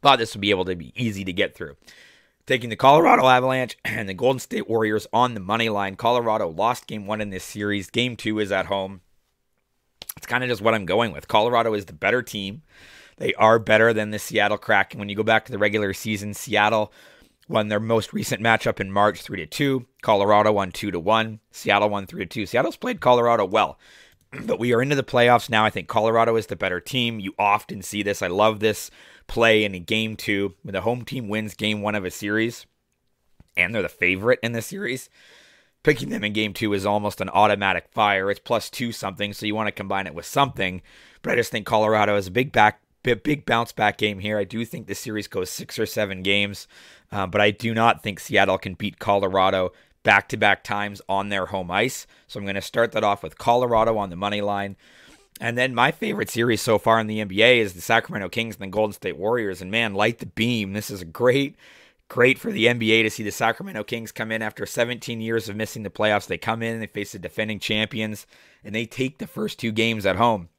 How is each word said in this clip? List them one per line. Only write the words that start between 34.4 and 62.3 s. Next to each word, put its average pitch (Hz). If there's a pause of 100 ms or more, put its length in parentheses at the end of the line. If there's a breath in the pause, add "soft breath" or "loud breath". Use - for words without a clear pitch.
in 117
the 117
series, 131 (760 soft breath)
picking -
them 104
in 104
game 104
two 104
is 98
almost 104
an 95
automatic 101
fire. 101
It's 101
plus -
two 120
something, 101
so 101
you 107
wanna 107
combine 98
it 76
with 85
something. 98 (400 soft breath)
But 123
I 117
just 117
think 110
Colorado 107
is 95
a 92
big 127
back, 107 (220)
bi-, 123
big 147
bounce 117
back 104
game 104
here. 104
I 101
do 110
think 78
the 98
series 107
goes 90
six -
or 110
seven 98
games, 101 (420 loud breath)
uh, 101
but 92
I 104
do 113
not 113
think 98
Seattle 95
can 95
beat 98
Colorado 95 (320 soft breath)
back-to-back 101
times 101
on 98
their 95
home 90
ice. 107 (220 soft breath)
So -
I'm 101
gonna 98
start 117
that 110
off 101
with -
Colorado 117
on 101
the 85
money 101
line. 101 (680 soft breath)
And 117
then 127
my 123
favorite 208
series 117
so 110
far 113
in 107
the 107
N 107
B 95
A 123
is 101
the 90
Sacramento 107
Kings 113
and -
the 98
Golden 104
State 87
Warriors. 101
And 90
man, 110
light 107
the 120
beam. 110
This 104
is 101
a 87
great, 127 (520 soft breath)
great 131